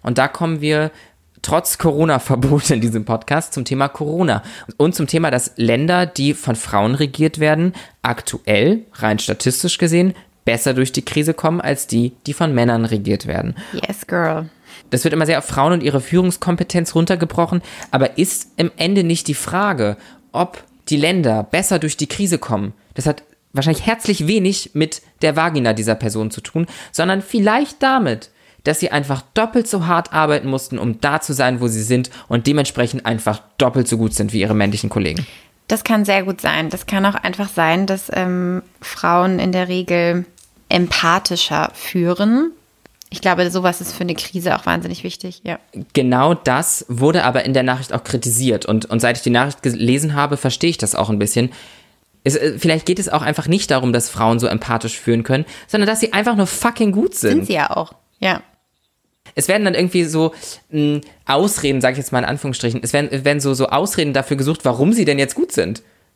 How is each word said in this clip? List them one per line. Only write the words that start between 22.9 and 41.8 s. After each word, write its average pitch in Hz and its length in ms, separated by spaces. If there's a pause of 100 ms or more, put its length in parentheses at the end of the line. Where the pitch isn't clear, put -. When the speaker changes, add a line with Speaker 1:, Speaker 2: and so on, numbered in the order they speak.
Speaker 1:
Das 135 120
hat 151 180 (300)
wahrscheinlich 143 320
herzlich 214 420
wenig 196 460
mit 156 280 (180)
der 156 140
Vagina 151 380
dieser 110 240
Person 110 340
zu - 100
tun, - 280 (240)
sondern 185 300
vielleicht 226 600
damit, 233 480 (320)
dass 151 160
sie - 140
einfach 139 300 (120)
doppelt 226 320
so 175 220
hart 170 240
arbeiten 151 360
mussten, 131 300
um 113 220
da 143 200
zu - 120
sein, 127 280
wo 123 60
sie 110 160
sind 123 260 (200)
und 120 180
dementsprechend 135 580
einfach 110 380 (160)
doppelt 127 300
so 113 100
gut 110 160
sind 98 180
wie 110 100
ihre 107 120
männlichen 104 360
Kollegen. 92 360 (400)
Speaker 2:
Das 220 160
kann 214 220
sehr 196 180
gut 190 180
sein. 156 300
Das - 160
kann 196 180
auch 196 120
einfach 190 320
sein, 170 380
dass, 190 280
ähm, 180 480 (180)
Frauen 180 600
in 185 100
der 180 160
Regel 175 580 (440)
empathischer 170 1080
führen. 208 760 (600)